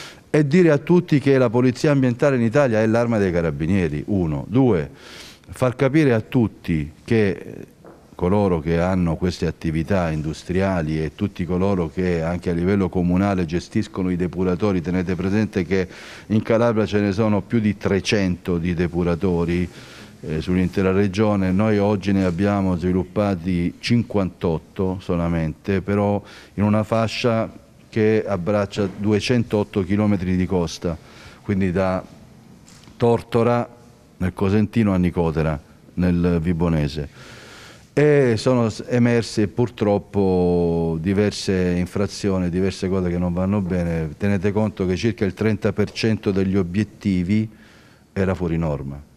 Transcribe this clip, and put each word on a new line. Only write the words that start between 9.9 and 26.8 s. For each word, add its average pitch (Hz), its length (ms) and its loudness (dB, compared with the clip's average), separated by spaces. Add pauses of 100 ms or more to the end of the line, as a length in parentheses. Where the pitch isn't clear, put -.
industriali 78 920 -2
e 76 100 -6
tutti 95 320 -6
coloro 90 440 0
che 90 340 -2
anche 87 260 -4
a 85 40 -2
livello 92 360 0
comunale 90 560 0
gestiscono 90 640 -4
i 90 60 0
depuratori, 90 680 -2
tenete 90 340 -2
presente 98 500 0
che 92 220 0 (400)
in 110 140 2
Calabria 110 460 2
ce 101 120 0
ne 101 120 2
sono 104 300 0
più 120 180 -2
di 107 180 0
trecento 92 800 0
di 87 160 -2
depuratori, 87 960 0 (500)
eh, 80 220 -6
sull'intera 92 500 0
regione. 98 600 2
Noi 104 260 2
oggi 101 340 0
ne 98 140 2
abbiamo 95 500 0
sviluppati 90 1040 -2
cinquantotto 92 1200 -2
solamente, 85 840 -2
però 101 400 0 (340)
in 98 80 0
una 107 200 2